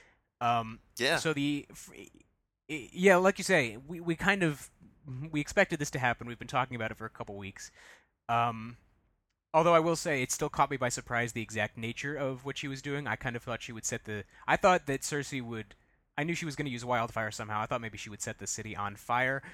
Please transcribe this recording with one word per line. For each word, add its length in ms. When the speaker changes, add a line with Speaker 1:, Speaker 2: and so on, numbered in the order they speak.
Speaker 1:
Um, 380
Speaker 2:
Yeah. 200
Speaker 1:
so 160
the, 360
f-, 280
i-, 120
i-, 240
yeah, 240
like 200
you 80
say, 320
we, 240
we 140
kind 280
of, 260
we 100
expected 380
this 120
to 80
happen. 280
We've 120
been 80
talking 280
about 160
it 60
for 80
a 40
couple 280
weeks. 340
Um, 480
although 200
I 60
will 160
say, 260
it 100
still 180
caught 220
me 60
by 120
surprise, 440
the 80
exact 360
nature 380
of 300
what 120
she 100
was 140
doing. 260
I 80
kind 200
of 80
thought 180
she 100
would 140
set 200
the, 200
I 100
thought 300
that 140
Cersei 400
would, 320
I 60
knew 120
she 100
was 100
gonna 140
use 160
wildfire 460
somehow. 300
I 40
thought 160
maybe 160
she 140
would 100
set 160
the 80
city 300
on 200
fire. 460